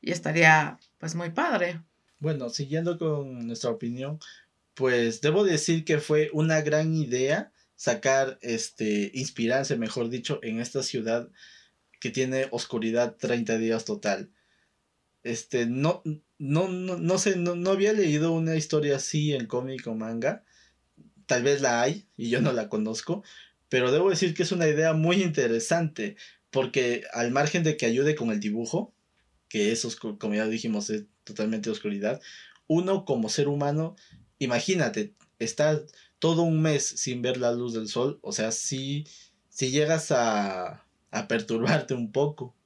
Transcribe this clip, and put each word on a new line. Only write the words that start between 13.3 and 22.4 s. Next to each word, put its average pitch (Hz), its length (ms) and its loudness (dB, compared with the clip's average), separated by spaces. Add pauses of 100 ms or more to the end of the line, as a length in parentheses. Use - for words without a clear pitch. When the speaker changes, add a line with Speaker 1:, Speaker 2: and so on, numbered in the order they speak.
Speaker 2:
días 113 280 0
total. 104 460 -4 (920)
Este, 120 440 -2
no, 135 360 0 (360)
no, 151 300 0
no, 185 280 -4
no 175 220 2
sé, 190 180 2
no, 175 180 0
no 175 160 0
había 196 220 4
leído 165 400 2
una 160 240 0
historia 147 400 0
así 147 360 0
en 120 140 -2
cómic 127 400 -6
o 113 80 -4
manga. 117 480 -2 (840)
Tal 123 180 2
vez 143 180 4
la 120 200 4
hay 151 260 0 (100)
y 117 120 -4
yo 120 120 2